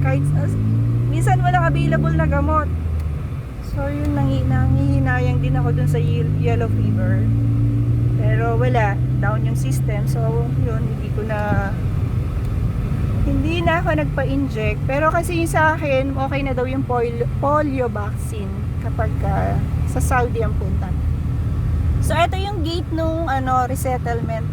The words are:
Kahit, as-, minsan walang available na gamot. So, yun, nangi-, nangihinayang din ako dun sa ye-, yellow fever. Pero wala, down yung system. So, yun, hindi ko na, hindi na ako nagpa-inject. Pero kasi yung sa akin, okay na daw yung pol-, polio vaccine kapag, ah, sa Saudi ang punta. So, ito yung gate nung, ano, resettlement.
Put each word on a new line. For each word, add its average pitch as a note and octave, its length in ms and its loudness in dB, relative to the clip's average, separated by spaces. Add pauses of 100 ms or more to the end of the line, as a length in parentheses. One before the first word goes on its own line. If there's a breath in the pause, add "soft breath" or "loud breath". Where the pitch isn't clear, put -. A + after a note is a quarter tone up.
Kahit, C#3 160 2 (160)
as-, G#2 220 0 (480)
minsan - 320 2
walang F4+ 240 2
available D#4+ 480 2
na D#4+ 160 2
gamot. G#3 400 2 (1040)
So, C#4 160 -2
yun, D4 260 -2
nangi-, C4+ 320 0
nangihinayang B3+ 960 2
din - 160 2
ako - 160 2
dun - 160 2
sa D3 100 2
ye-, - 300 2 (160)
yellow A#3 240 2
fever. - 560 2 (960)
Pero A#2 400 2
wala, A3 400 2 (240)
down G#3+ 240 0
yung A3 80 0
system. G#3+ 560 0
So, - 320 0 (240)
yun, - 160 0
hindi - 320 -4
ko G#3 80 -2
na, G#3 480 0 (1500)
hindi D4 400 0
na E4+ 160 2
ako E4+ 160 0
nagpa-inject. C4 880 -2
Pero C#4+ 260 0
kasi E4+ 320 0
yung E4 80 0
sa D#4+ 300 2
akin, C4+ 400 0
okay C#4 240 -2
na C#4 80 -2
daw B3+ 160 -2
yung C4 160 -2
pol-, A#3+ 420 -2 (140)
polio C#4+ 480 0
vaccine G3+ 640 -4 (320)
kapag, - 260 0 (140)
ah, - 320 0 (320)
sa B3+ 160 0
Saudi A#3+ 400 0
ang G#3 160 0
punta. G3 320 -2 (1120)
So, - 100 0
ito E4+ 240 2
yung G4 240 -2
gate E4+ 300 -2
nung, D#4+ 400 -2
ano, C4 340 0
resettlement. B3 880 -2